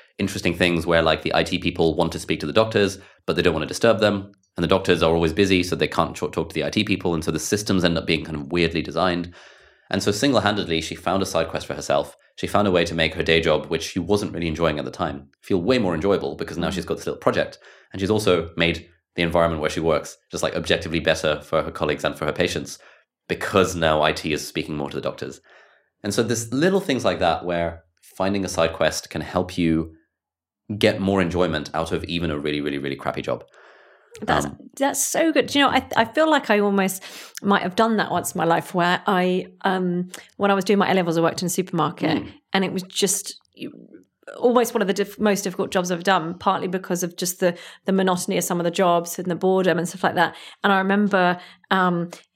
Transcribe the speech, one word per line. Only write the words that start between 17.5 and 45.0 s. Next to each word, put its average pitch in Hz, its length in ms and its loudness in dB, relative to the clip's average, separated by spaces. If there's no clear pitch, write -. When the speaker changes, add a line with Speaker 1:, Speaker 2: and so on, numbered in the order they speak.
Speaker 1:
And 92 80 -10
she's 95 100 0
also 92 460 2
made 85 300 0
the 87 80 0
environment 85 380 2
where 76 100 0
she 87 100 -4
works, 78 360 -2
just, 90 120 -6
like, - 140 -2
objectively 82 440 0
better 78 420 0
for 78 200 0
her 80 80 -6
colleagues 76 340 -4
and 73 120 -4
for - 80 -6
her 73 80 -2
patients 87 460 -2
because 90 480 2
now 78 260 2
I 78 100 4
T 76 200 -4
is 71 140 -6
speaking 78 300 -6
more 71 140 -6
to 71 60 -10
the 65 60 -6
doctors. 67 380 -8
And 104 100 -4
so 120 100 0
there's 113 300 -2
little 180 280 2
things 127 240 -2
like 90 160 0
that 82 240 0
where 85 400 -4
finding 98 280 -2
a 87 40 -4
side 82 240 0
quest - 380 -2
can 80 100 -6
help 87 360 -4
you 80 380 0
get 107 220 2
more 98 200 2
enjoyment 85 540 0
out 80 180 -2
of 82 120 -4
even 85 260 -4
a 76 80 -4
really, 73 220 -4
really, 71 180 -4
really 69 180 -6
crappy - 260 -6
job. - 220 -6
Speaker 2:
That's, 147 240 0
Speaker 1:
Um, 139 120 -12
Speaker 2:
that's - 300 0
so 320 260 0
good. 294 140 2
Do - 120 0
you 285 60 6
know, 262 60 4
I, - 160 0
I 226 80 4
feel 311 260 2
like 294 200 2
I 208 100 6
almost 196 420 2
might 202 200 2
have 180 140 -4
done 226 200 4
that 190 140 0
once 170 240 -2
in 180 40 -4
my 170 60 2
life 165 300 0
where 175 320 2
I, 185 400 2
um, 180 480 0
when 202 140 2
I 196 40 4
was 190 100 0
doing 202 140 4
my - 120 4
A-levels, 170 260 2
I 165 60 2
worked - 200 0
in 180 40 -2
a 175 40 -2
supermarket 160 720 -2
Speaker 1:
Mm. - 100 -12
Speaker 2:
and 190 120 2
it 175 80 -4
was 180 100 -4
just - 520 -2
almost 233 360 4
one 233 80 0
of 190 60 0
the 196 60 0
diff-, 196 240 -4